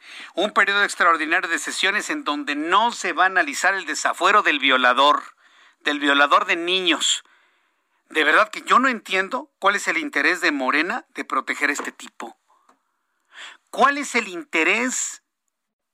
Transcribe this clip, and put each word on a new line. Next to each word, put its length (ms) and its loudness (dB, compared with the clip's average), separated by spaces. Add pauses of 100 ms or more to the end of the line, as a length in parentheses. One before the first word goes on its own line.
(340)
Un 180 -2
periodo 320 2
extraordinario 640 2
de 100 -2
sesiones 500 -2
en 140 -4
donde 320 -4
no 360 0
se 220 -6
va 100 2
a 40 6
analizar 480 0
el 100 -6
desafuero 560 0
del 180 0
violador, 760 4 (460)
del 180 -2
violador 460 4
de 100 -2
niños. 680 -2 (840)
De 140 0
verdad 260 4
que 120 -14
yo 180 2
no 100 2
entiendo 720 -6
cuál 160 0
es 120 -8
el 100 0
interés 440 -2
de 100 0
Morena 600 -2
de 100 -10
proteger 460 -4
a 40 -2
este 180 -8
tipo. 460 -18 (1300)
¿Cuál 280 2
es 180 -4
el 120 -2
interés 960 -2 (720)